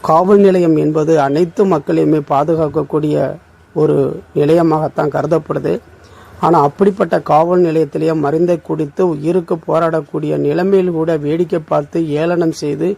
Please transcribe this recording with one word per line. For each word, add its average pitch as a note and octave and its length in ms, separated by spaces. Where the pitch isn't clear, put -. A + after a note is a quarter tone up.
காவல் F#3 380
நிலையம் F3 380
என்பது D#3 300
அனைத்து E3 360
மக்களையுமே D#3 460
பாதுகாக்கக்கூடிய D3+ 840
ஒரு D3+ 160
நிலையமாகத்தான் D#3 800
கருதப்படுது. D3+ 580
ஆனா, D#3+ 220
அப்படிப்பட்ட F#3+ 520
காவல் E3+ 340
நிலையத்திலேயே D#3+ 580
மருந்தை E3 340
குடித்து D#3 440
உயிருக்கு E3 440
போராடக்கூடிய D#3 800
நிலைமையில் F3+ 520
கூட D#3+ 280
வேடிக்கை E3 340
பார்த்து D3+ 300
ஏளனம் E3 400
செய்து D3+ 360